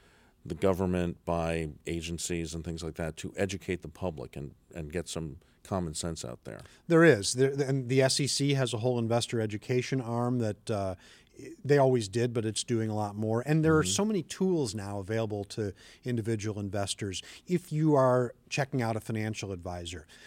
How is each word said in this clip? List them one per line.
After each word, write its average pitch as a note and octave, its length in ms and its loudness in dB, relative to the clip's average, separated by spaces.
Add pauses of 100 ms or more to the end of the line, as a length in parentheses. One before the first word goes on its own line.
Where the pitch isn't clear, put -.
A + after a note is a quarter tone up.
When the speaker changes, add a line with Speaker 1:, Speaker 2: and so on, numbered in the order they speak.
(460)
Speaker 1:
the E2 100 -6
government, F2+ 680 0
by E2 460 -2 (160)
agencies E2 680 -6
and D#2+ 100 -8
things E2 180 -8
like D#2+ 120 -8
that, D#2+ 220 -6
to - 200 -10
educate F#2+ 460 -4
the - 40 -12
public D#2 480 -8
and, C#2+ 200 -10 (200)
and D#2 160 -10
get E2+ 160 -6
some D#2+ 300 -8 (260)
common F2+ 300 -4
sense E2 320 -6
out A#1+ 180 -12
there. A1 180 -14 (260)
Speaker 2:
There E3+ 180 8
is. A2 280 6
There, C3+ 180 4
and C3+ 360 0
the C3 140 4
S C3 180 4
E C#3+ 80 0
C C#3 280 2
has B2+ 180 0
a A2+ 60 -2
whole B2 200 0
investor A#2 400 0
education B2 600 -2
arm A#2+ 380 -2
that, G#2+ 320 -2
uh, G2 240 -2 (680)
they C#3+ 140 4
always B2+ 300 6
did, A#2 260 0
but A2+ 120 0
it's A2 180 -2
doing A2+ 260 0
a G#2+ 60 -2
lot G#2 200 -2
more. A2 300 0
And D#3 180 2
there D#3+ 140 6
are D#3 60 4
Speaker 1:
Mm-hmm. F#3 80 0
Speaker 2:
so G3+ 140 2
many G#3 180 0
tools E3 500 0
now G2+ 240 -6
available G#2 460 -2
to G2+ 280 -4 (320)
individual A2 560 -2
investors G2 640 -4 (240)
if F3 260 -2
you D3+ 220 4
are B2+ 400 6 (160)
checking C3+ 320 -2
out A2+ 140 0
a A2 40 -2
financial G#2+ 520 -4
advisor. F2 560 -8 (200)